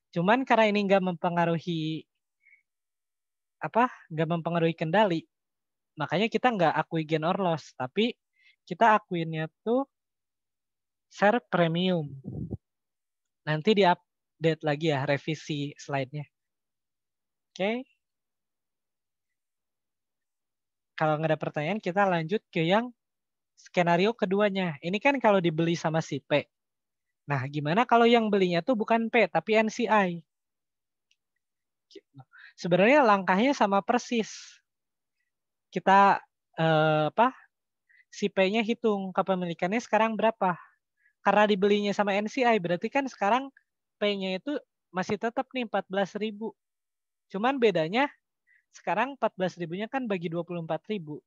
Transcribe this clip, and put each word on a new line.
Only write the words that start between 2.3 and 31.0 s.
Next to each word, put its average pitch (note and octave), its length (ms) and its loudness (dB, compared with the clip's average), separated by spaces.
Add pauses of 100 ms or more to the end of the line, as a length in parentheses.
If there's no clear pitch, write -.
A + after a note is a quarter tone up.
apa, A3 240 2 (240)
nggak D#3+ 160 -2
mempengaruhi E3 480 -2
kendali, E3+ 480 0 (720)
makanya D#3+ 320 -2
kita A3 240 0
nggak F3 240 0
akui D#3 320 -4
gain D#3 160 -2
or F3+ 160 -2
loss, E3 400 -4
tapi G#3 360 -2 (520)
kita G#3+ 320 4
akuinnya D#3+ 480 -4 (160)
tuh B3+ 240 0 (1200)
share G#3 400 2
premium. E3+ 640 0 (1400)
Nanti D#3 320 0
diupdate - 840 0
lagi D3+ 280 -2
ya, C#3 160 -2
revisi C#3+ 680 -4
slide-nya. C#3 520 -8 (1300)
Oke. A3+ 320 -4 (3000)
Kalau D#3 220 0
nggak D#3 100 -2
ada D#3 80 0
pertanyaan, D#3+ 400 -6
kita G3 320 -2
lanjut E3+ 400 -2
ke E3 160 -2
yang G#3+ 240 2 (640)
skenario F3+ 640 0
keduanya. F#3+ 640 -2
Ini F3+ 160 -6
kan C#4 240 0
kalau G#3 160 4
dibeli E3 400 0
sama D#3+ 240 -2
si D3+ 220 -8
P. - 240 -2 (800)
Nah, C#3 240 -4
gimana D3+ 340 0
kalau A#3 220 4
yang A#3 260 4
belinya F3+ 300 0
tuh C4 100 0
bukan A3+ 380 0
P, A3+ 180 2
tapi G#3+ 320 0
N A3 80 0
C A#3 160 -4
I? F#3+ 400 0 (2250)